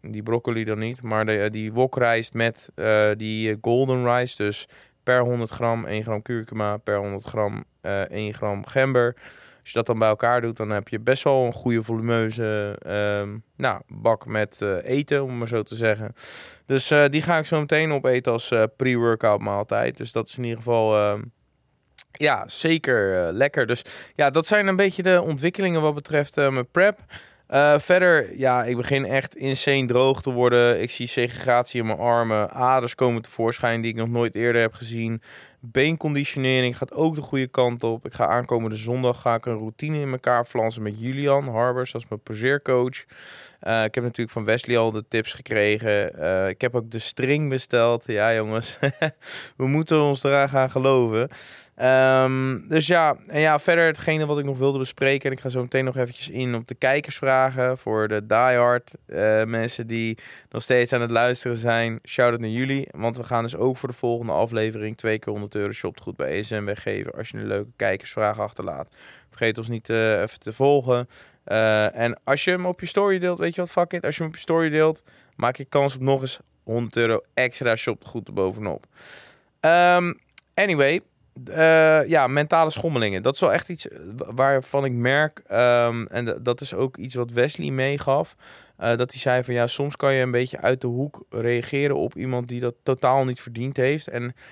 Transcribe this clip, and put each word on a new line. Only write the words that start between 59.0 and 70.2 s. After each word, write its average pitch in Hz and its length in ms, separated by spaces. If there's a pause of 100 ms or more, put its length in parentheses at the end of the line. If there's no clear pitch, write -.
eh, 110 380
mensen 113 440
die 113 300 (320)
nog 120 120
steeds 123 320
aan 120 80
het 117 100
luisteren 123 460
zijn. 117 500
Shout-out 120 320
naar 113 100
jullie, 135 420
want 117 260
we 120 60
gaan 117 200
dus 117 120
ook 127 220
voor 127 120
de 120 60
volgende 117 380
aflevering 110 640
twee 110 220
keer - 120
honderd 104 240
euro 101 160
shopgoed - 440
bij 71 220
E 107 60
S 107 60
M 107 140
weggeven 101 500
als - 160
je 107 80
een 107 100
leuke 104 280
kijkersvraag 107 640
achterlaat. 95 560 (340)
Vergeet 113 280
ons 113 100
niet, 117 220
eh, 110 320